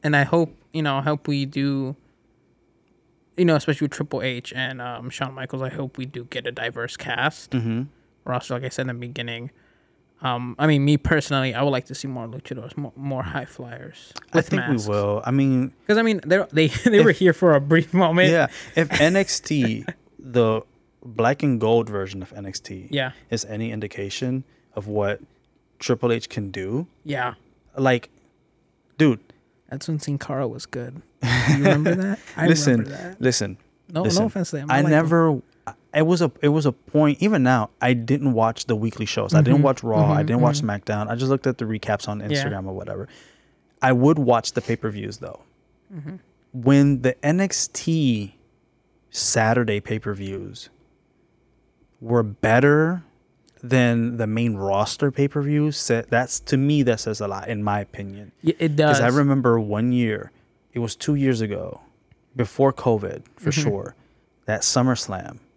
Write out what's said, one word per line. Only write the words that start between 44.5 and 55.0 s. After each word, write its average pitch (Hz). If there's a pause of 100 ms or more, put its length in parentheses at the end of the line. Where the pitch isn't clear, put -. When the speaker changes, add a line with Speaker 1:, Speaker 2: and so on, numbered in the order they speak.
Speaker 2:
the -
pay-per-views, 104
though. - (520)
Speaker 1:
Mm-hmm. 160 (360)
Speaker 2:
When 139
the 127
N 160
X -
T 127 (720)
Saturday 113
pay-per-views 98 (1300)
were 117
better 143 (600)
than 120
the 113
main 113
roster 98